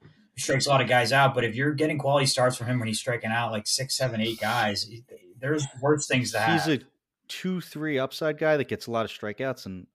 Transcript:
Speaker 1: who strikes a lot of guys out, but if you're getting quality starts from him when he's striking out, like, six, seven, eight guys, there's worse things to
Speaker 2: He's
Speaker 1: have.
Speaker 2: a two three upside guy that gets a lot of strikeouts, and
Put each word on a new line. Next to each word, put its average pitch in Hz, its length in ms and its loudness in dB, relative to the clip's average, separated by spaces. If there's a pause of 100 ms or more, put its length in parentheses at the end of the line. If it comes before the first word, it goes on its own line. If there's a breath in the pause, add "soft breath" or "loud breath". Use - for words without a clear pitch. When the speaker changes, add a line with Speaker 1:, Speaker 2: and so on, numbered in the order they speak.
Speaker 1:
who - 380 -20
strikes 135 260 0
a 143 40 0
lot 135 120 6
of 117 60 0
guys 120 260 4
out, 135 220 6
but 123 80 2
if 107 100 0
you're 143 220 0
getting 151 240 0
quality 139 260 2
starts 127 320 2
from 120 80 -6
him 123 140 0
when 110 80 -2
he's 110 120 -2
striking 117 300 -4
out, 117 220 0
like, 107 160 -6
six, - 280 -2
seven, 120 240 0
eight 113 200 -2
guys, 107 500 0 (500)
there's 139 280 -2 (120)
worse 143 280 2
things 123 240 0
to 110 80 0
Speaker 2:
He's 131 260 2
Speaker 1:
have. 143 160 2
Speaker 2:
a - 40 -20 (420)
two 185 340 -6
three 151 380 -4
upside 151 400 -2
guy 156 180 4
that 135 100 0
gets - 200 -6
a 120 40 -8
lot 113 140 0
of 104 60 -8
strikeouts, 123 560 -6
and 92 260 -12